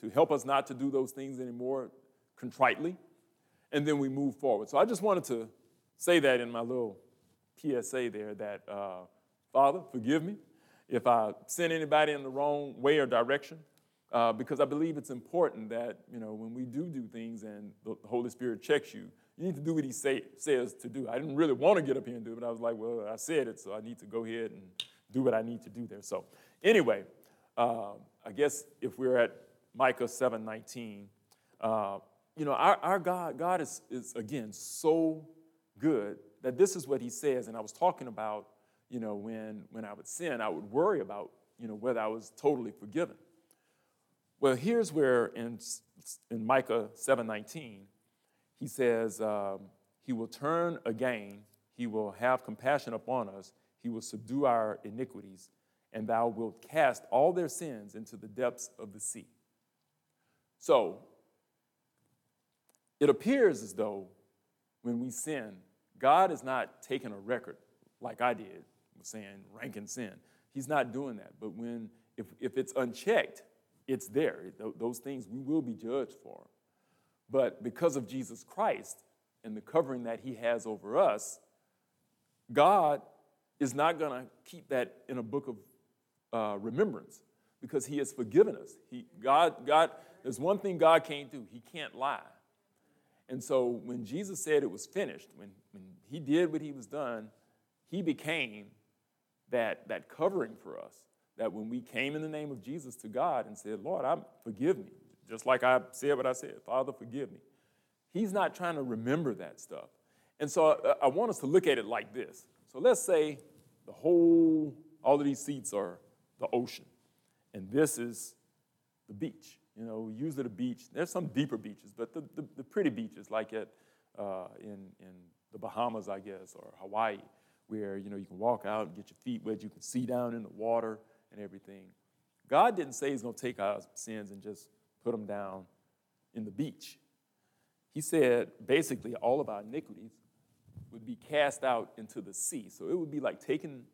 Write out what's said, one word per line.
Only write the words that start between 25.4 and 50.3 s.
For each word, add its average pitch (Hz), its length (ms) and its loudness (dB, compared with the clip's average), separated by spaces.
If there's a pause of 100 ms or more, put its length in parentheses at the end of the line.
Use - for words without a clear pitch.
need 113 220 -6
to - 60 -20
do 117 160 -10
there." 104 160 -14
So - 240 -6 (380)
anyway, 123 400 6 (540)
uh, 117 340 0 (340)
I 113 60 -12
guess 143 320 0 (180)
if - 160 -6
we're 127 200 4
at 117 180 4 (400)
Micah 127 320 2
seven 117 360 0
nineteen, 110 640 -12 (540)
uh, 107 380 0 (360)
you 156 100 -4
know, 139 80 2
our, 175 240 6
our 185 220 2
God, 175 380 -2
God 175 240 2
is, - 280 -8
is, 120 260 -10
again, 113 380 -6
so 160 720 0 (500)
good 107 400 0 (240)
that 127 160 -2
this 196 180 6
is 139 120 -8
what 131 140 0
he 120 80 -8
says. 127 380 0
And 113 80 -10
I 110 60 -8
was 107 100 -12
talking 165 360 0
about, 107 400 -6 (420)
you 123 100 -8
know, 107 160 -4
when, 110 560 -10
when 110 140 -10
I 104 80 -12
would - 140 -16
sin, 156 320 -4
I 110 80 0
would 98 240 -4
worry 165 300 4
about, 101 300 -10 (280)
you 117 80 -10
know, 107 80 -8
whether 113 240 -2
I 107 80 0
was 110 300 -8
totally 127 340 2
forgiven. 107 440 -4 (1200)
Well, 131 160 6
here's 196 380 2
where 127 340 4
in, 117 320 -8 (720)
in 110 160 -4
Micah 117 500 2
seven 120 320 2
nineteen, 110 560 -10 (720)
he 143 100 -8
says, 113 520 0
um, 101 400 -2 (420)
"He 131 120 -6
will 113 140 -4
turn 165 580 -2